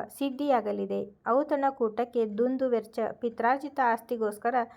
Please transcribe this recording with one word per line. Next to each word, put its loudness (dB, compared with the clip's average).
ಸಿದ್ಧಿಯಾಗಲಿದೆ, -2
ಔತಣಕೂಟಕ್ಕೆ 0
ದುಂದು 0
ವೆಚ್ಚ, -2
ಪಿತ್ರಾರ್ಜಿತ -2
ಆಸ್ತಿಗೋಸ್ಕರ 0